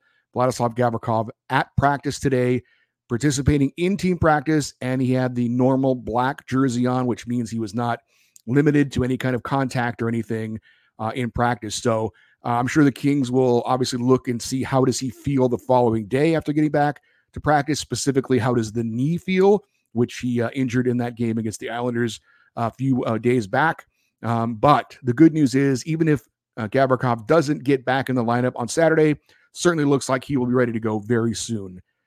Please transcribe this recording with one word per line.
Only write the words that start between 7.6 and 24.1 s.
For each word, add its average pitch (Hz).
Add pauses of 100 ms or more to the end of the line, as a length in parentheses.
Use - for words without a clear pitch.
not 120 (460)
limited 143
to 127
any 127
kind 127
of 110
contact 127
or 113
anything, 110 (400)
uh, 110
in 123
practice. 120
So, 113 (320)
uh, -
I'm 123
sure 156
the 143
Kings 139
will 123
obviously 127
look 127
and 120
see 131
how 135
does 127
he 131
feel 131
the 117
following 117
day 147
after 151
getting 151
back 147 (320)
to -
practice. 147
Specifically, 131
how 123
does 110
the 117
knee 127
feel, 190 (280)
which 120
he, 120
uh, 113
injured 127
in 120
that 120
game 113
against 110
the 123
Islanders 120 (360)
a 117
few, 131
uh, 113
days 120
back. 143 (380)